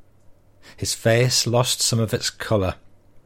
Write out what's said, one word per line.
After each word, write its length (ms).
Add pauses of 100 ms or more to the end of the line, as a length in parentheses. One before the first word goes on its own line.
(760)
His 200
face 520
lost 360
some 180
of 140
its 160
colour, 460 (500)